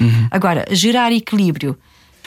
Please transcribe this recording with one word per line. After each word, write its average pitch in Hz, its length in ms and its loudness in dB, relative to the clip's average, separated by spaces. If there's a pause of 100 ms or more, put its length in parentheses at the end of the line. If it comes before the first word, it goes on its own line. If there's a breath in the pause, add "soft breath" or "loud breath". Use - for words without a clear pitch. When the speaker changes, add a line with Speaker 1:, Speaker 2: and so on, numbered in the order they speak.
Speaker 1:
Uhum. 117 300 2
Speaker 2:
Agora, 180 400 0
gerar 233 420 0
equilíbrio. 175 640 -2 (500 loud breath)